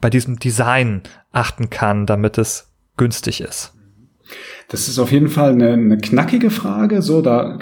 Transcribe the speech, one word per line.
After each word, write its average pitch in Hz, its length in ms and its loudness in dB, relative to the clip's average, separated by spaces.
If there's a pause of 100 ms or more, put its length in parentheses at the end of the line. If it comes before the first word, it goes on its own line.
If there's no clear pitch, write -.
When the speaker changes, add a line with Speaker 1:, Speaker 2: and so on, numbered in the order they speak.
Speaker 1:
bei 120 80 2
diesem 120 280 0
Design 120 640 0 (300)
achten 117 380 -4
kann, 104 360 0
damit 104 320 0
es - 340 -4 (260)
günstig 117 440 -2
ist? - 300 -12 (1000)
Speaker 2:
Das - 180 -6
ist 123 100 -6
auf 123 140 0
jeden 143 160 4
Fall 143 240 2
eine, 120 220 4
eine 107 240 4
knackige 165 520 0
Frage. 202 540 0
So, 160 180 2
da, - 400 0